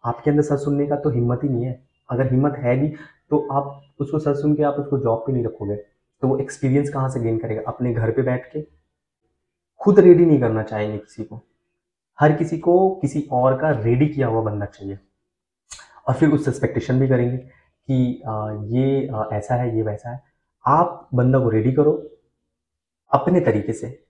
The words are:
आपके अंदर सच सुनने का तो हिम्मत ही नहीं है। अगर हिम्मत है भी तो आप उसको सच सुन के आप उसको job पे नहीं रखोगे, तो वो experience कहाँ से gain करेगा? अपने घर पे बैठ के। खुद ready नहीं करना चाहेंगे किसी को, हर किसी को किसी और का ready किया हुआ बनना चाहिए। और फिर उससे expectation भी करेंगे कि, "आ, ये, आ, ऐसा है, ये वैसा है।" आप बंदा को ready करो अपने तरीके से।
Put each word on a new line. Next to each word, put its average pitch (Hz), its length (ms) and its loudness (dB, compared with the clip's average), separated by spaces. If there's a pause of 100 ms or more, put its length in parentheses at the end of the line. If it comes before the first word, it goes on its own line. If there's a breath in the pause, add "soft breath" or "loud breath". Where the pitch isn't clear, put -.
आपके 120 260 -2
अंदर 147 100 4
सच 143 180 0
सुनने 143 280 -2
का 143 80 -2
तो 143 140 -2
हिम्मत 120 340 0
ही 143 60 -2
नहीं 120 160 -2
है। 127 200 -10 (240)
अगर 123 220 0
हिम्मत 139 260 2
है 123 200 0
भी 151 120 0 (400 loud breath)
तो 151 220 0
आप 139 300 -4 (180)
उसको - 200 -2
सच 143 160 0
सुन 147 200 0
के 147 80 0
आप 143 100 0
उसको 139 240 -4
job 113 220 0
पे 135 140 -4
नहीं 117 120 -2
रखोगे, 104 300 -6 (460)
तो 127 60 0
वो 135 100 2
experience 139 520 -2
कहाँ 131 200 -4
से 123 100 -6
gain 113 200 -2
करेगा? 113 280 -6
अपने 120 260 -4
घर 110 180 0
पे 131 100 0
बैठ 127 300 -4
के। 151 160 -10 (1120)
खुद 196 200 6
ready 175 260 8
नहीं 151 140 4
करना 110 240 0
चाहेंगे 107 340 -6
किसी - 260 -14
को, 113 180 -16 (800)
हर 151 160 4
किसी 160 220 -4
को 185 380 4
किसी 147 360 -4
और 131 260 2
का 156 120 0
ready 123 380 2
किया 135 200 -2
हुआ 110 140 -2
बनना 104 240 -4
चाहिए। 98 340 -14 (1080 loud breath)
और 127 60 0
फिर 151 160 4
उससे 147 220 0
expectation - 480 -2
भी 135 80 2
करेंगे 123 300 0 (500 soft breath)
कि, 127 400 0
"आ, 107 240 -6
ये, 123 560 -2
आ, 107 160 -6 (100)
ऐसा 107 220 -2
है, 120 200 -2
ये 110 60 0
वैसा 107 280 -6
है।" 127 140 -14 (440)
आप 165 460 0
बंदा 127 260 4
को 117 100 2
ready 110 220 2
करो 147 380 2 (1040)
अपने 170 260 2
तरीके 107 340 -2
से। - 360 -12